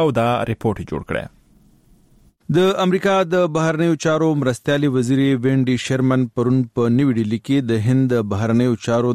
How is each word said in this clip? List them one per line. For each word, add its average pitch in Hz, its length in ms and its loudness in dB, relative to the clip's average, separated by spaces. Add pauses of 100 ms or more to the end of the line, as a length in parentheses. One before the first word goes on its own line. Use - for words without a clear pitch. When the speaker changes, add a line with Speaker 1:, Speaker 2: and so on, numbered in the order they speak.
Speaker 1:
او 135 180 0
دا 117 80 2 (240)
ریپورت 107 280 -4
یې - 120 -14
جوړ - 180 -6
کړی. - 220 -6 (1200)
Speaker 2:
د 185 260 2
امریکا 185 320 0 (160)
د 180 240 0
بهرنیو 160 420 0 (100)
چارو 156 220 0 (120)
مرستیالي 143 560 0
وزیرې 131 500 0
وینډي 131 400 2
شرمن 131 420 0 (120)
پرون 123 200 2 (200)
په 120 180 2
نیو 135 220 2
ډیلي 110 280 -2
کې 135 240 0
د 113 160 0
هند 131 260 2
د 117 200 0
بهرنیو 113 420 0 (120)
چارو 120 280 0